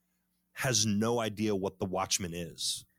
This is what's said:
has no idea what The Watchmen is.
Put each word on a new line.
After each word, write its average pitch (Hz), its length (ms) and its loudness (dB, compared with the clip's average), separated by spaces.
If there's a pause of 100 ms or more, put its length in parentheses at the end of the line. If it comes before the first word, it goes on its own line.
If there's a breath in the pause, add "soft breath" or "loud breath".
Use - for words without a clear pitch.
(520)
has 113 340 2
no 110 320 4
idea 107 380 0
what 95 240 -2
The 104 60 0
Watchmen 92 460 -2
is. 82 520 -6 (140)